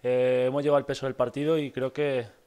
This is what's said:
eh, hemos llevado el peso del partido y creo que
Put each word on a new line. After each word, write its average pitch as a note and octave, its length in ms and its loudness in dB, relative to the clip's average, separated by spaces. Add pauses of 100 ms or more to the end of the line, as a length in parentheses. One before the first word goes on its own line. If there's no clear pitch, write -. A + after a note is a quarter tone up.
eh, B2+ 440 2
hemos C3+ 160 -2
llevado C#3+ 160 4
el C3+ 80 0
peso C3+ 200 -6
del C3 80 -4
partido C#3+ 440 0
y C#3+ 120 -4
creo C3 220 -4
que C3+ 340 -2 (200)